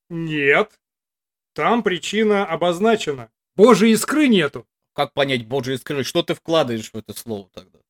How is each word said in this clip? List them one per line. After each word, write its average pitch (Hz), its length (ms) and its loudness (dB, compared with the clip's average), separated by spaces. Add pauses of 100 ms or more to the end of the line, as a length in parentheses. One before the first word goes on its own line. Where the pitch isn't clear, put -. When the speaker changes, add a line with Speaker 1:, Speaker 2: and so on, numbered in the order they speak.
Speaker 1:
Нет. 160 680 0 (760)
Там 196 300 0
причина 202 640 -2
обозначена. 170 840 -2 (260)
Божьей 220 360 6
искры 277 380 2
нету. 151 360 0 (280)
Speaker 2:
Как 143 200 -4
понять 135 320 -2
Божьей 131 300 -4
искры? 135 300 -6
Что 170 180 -4
ты 175 100 -4
вкладываешь 131 580 -2
в - 60 -12
это 107 160 -14
слово 101 400 -12
тогда? 90 260 -20 (100)